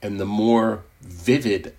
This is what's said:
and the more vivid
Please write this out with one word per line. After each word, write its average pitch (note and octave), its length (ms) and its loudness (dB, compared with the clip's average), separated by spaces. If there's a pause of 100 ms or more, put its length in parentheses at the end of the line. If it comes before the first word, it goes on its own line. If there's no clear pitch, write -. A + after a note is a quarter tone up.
and G2+ 160 -6
the F#2+ 80 -2
more A2 580 2 (160)
vivid G2 800 0